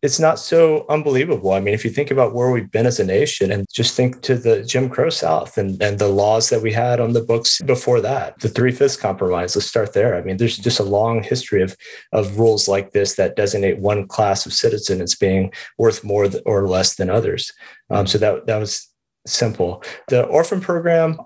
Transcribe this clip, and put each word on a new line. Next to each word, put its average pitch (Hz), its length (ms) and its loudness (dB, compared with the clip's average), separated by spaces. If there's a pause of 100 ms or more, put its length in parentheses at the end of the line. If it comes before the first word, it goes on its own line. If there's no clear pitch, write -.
it's 147 200 0
not 156 180 4
so 160 480 2
unbelievable. 143 640 0
I 95 80 2
mean, 101 140 0
if 107 100 -2
you 117 80 -2
think 143 200 -4
about 123 220 2
where 123 160 0
we've 117 220 -2
been 113 140 0
as 117 120 0
a 104 60 0
nation 98 480 0
and 101 220 -2
just 117 200 0
think 127 280 0
to 131 140 0
the 113 280 2
Jim 127 260 -2
Crow 160 200 0
South - 480 -2
and, 98 260 -4
and 101 160 -2
the 104 80 2
laws 104 420 2
that 113 120 2
we 110 100 0
had 120 300 0
on 117 100 0
the 117 100 2
books 117 440 0
before 123 340 2
that, 127 400 -4
the - 80 -2
Three-Fifths 127 480 2
Compromise, 90 640 -2
let's - 100 0
start 107 240 -2
there. 104 240 2
I 87 60 -4
mean, 95 160 -6
there's 110 180 0
just - 240 -2
a 104 40 0
long 107 380 0
history 107 400 -2
of, 95 140 -2 (380)
of 101 260 -2
rules 110 300 4
like 98 240 -2
this 98 220 0
that 92 200 -2
designate 98 440 0
one 101 280 0
class 101 380 0
of 87 80 -10
citizen 104 480 -2
as 87 120 -4
being 95 380 0 (260)
worth 113 240 2
more 101 280 0
th-, 95 160 -4
or 98 200 0
less 92 300 0
than 90 140 -4
others. - 420 -2 (380)
Um, 98 180 0
so 104 120 0
that, 104 280 0
that 107 120 0
was - 280 -6 (400)
simple. 90 560 -2 (240)
The 123 200 2
orphan 170 340 0
program, 165 640 0